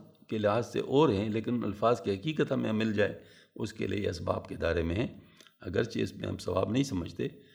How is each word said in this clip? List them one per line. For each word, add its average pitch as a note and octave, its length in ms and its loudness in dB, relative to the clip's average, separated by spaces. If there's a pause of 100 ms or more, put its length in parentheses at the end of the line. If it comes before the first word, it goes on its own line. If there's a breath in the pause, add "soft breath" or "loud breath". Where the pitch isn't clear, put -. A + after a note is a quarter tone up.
(280)
کے A2+ 100 -2
لحاظ G#2+ 340 2
سے - 80 0
اور C#3+ 280 4
ہیں، G#2 200 2
لیکن A2+ 360 -2
الفاظ A#2 380 2
کی G#2 80 0
حقیقت D3 420 -2
ہمیں A#2+ 200 0
مل A2 200 0
جائے G2+ 300 2 (320 loud breath)
اس - 180 -6
کے - 140 -2
لیے G2 220 -2
اسباب F#2 400 -2
کے F2+ 80 -8
دائرے E2+ 260 2
میں E2 140 0
ہیں۔ A#2 100 0 (540 loud breath)
اگرچہ - 380 -2
اس G#2+ 160 -2
میں - 140 -6
ہم F#2+ 100 -4
ثواب F#2+ 320 0
نہیں B2+ 120 2
سمجھتے، F2+ 460 -4 (260 loud breath)